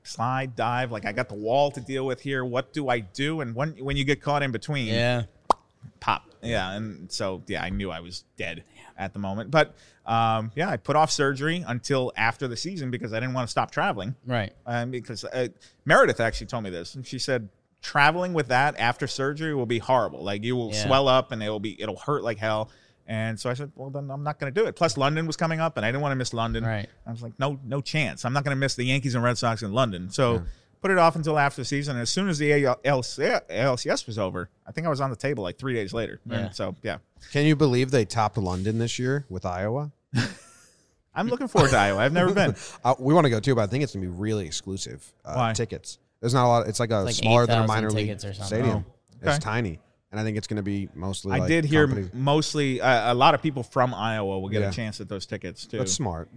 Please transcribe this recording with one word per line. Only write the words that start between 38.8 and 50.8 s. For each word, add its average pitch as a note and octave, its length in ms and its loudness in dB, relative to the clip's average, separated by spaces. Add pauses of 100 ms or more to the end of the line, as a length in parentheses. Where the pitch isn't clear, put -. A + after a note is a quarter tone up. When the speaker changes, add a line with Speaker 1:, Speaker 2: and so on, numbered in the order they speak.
Speaker 3:
year C3+ 300 -2
with F#2 160 -8
Iowa? G#2+ 480 -4 (220)
<laughs> A#2+ 100 0 (920)
Speaker 1:
I'm G3+ 140 -2
looking B3 200 -2
forward D3 220 4
to C3 60 6
Iowa. G#2+ 240 4
I've C3+ 120 4
never F3+ 200 4
been. F3+ 220 2 (140)
Speaker 3:
<laughs> - 160 -12
Uh, B2+ 140 4
we C3+ 160 4
wanna D#3 160 8
go A2+ 100 2
too, C3 140 2
but A2+ 80 4
I G2+ 40 2
think B2+ 180 -2
it's - 100 -4
gonna F#2+ 120 -4
be F2+ 60 -6
really G2+ 340 -2
exclusive, - 680 -10 (120)
uh, D2 100 -8
Speaker 1:
Why? A#2 180 0
Speaker 3:
tickets. A2 460 -6 (220)
There's A#2+ 140 0
not B2+ 120 6
a - 20 6
lot. A#2 200 4
It's A2 120 -2
like A#2 100 0
a A2 100 2
Speaker 2:
It's F#2+ 60 2
like A#2 100 -2
Speaker 3:
smaller A#2 300 6
than A2+ 120 4
a A2+ 60 4
Speaker 2:
eight - 20 4
thousand A2 160 2
Speaker 3:
minor A2 80 0
league G#2+ 160 0
Speaker 2:
tickets G#2 180 -8
or G2+ 100 -8
something. F#2+ 120 -8
Speaker 3:
stadium. G#2 420 0
Speaker 1:
Oh, - 40 -20 (280)
Speaker 3:
It's - 80 -2
Speaker 1:
okay. D3 100 2
Speaker 3:
tiny. A2 420 -2 (300)
And G#2 100 -4
I - 40 -2
think G#2+ 120 -2
it's G#2 100 -4
gonna G#2+ 160 -2
be G2 320 -4